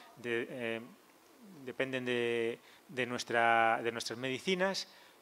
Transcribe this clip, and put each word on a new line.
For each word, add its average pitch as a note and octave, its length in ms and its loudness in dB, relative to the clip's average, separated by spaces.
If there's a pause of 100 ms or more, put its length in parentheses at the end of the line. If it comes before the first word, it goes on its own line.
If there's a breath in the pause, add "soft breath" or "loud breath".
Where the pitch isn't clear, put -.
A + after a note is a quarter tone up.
(180 loud breath)
De, A#2 300 -2
eh, A2+ 340 -6 (840)
dependen C3 400 -2
de, A#2+ 540 0 (280 loud breath)
de B2+ 200 -4
nuestra, A#2 760 4
de A#2 80 0
nuestras A#2 280 -6
medicinas. F3+ 680 -2 (340 loud breath)